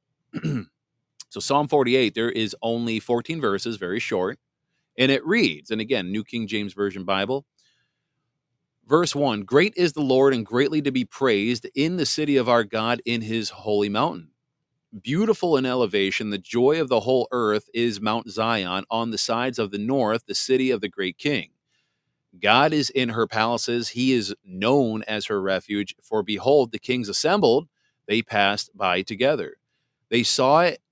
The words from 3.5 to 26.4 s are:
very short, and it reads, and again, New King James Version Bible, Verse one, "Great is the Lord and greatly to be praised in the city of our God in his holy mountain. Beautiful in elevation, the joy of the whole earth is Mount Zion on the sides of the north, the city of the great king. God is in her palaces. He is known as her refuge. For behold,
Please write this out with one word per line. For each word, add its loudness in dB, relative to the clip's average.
very -4
short, -4
and 4
it 0
reads, 0
and -2
again, -2
New -4
King -6
James -6
Version -6
Bible, -2
Verse 4
one, -2
"Great 2
is 0
the -6
Lord 4
and -2
greatly 0
to -2
be 0
praised -2
in -2
the -2
city 0
of 0
our 4
God -4
in -2
his -4
holy 0
mountain. -2
Beautiful 0
in -2
elevation, 0
the -4
joy 2
of -2
the 2
whole 0
earth 0
is 0
Mount -4
Zion -2
on -2
the -6
sides -2
of -2
the -6
north, 0
the -8
city 0
of 0
the -4
great -6
king. -4
God 4
is 0
in -2
her 0
palaces. -2
He 2
is 0
known 0
as -6
her -2
refuge. -2
For -2
behold, 2